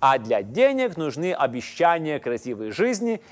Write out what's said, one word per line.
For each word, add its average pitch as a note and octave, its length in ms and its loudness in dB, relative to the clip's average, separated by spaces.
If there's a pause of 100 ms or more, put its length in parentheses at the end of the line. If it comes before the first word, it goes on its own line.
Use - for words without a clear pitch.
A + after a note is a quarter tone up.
А C3+ 180 6
для A2 240 0
денег A#3+ 540 0
нужны D#3+ 380 -2
обещания D3+ 840 0
красивой A2+ 500 -4
жизни A3+ 500 0 (120)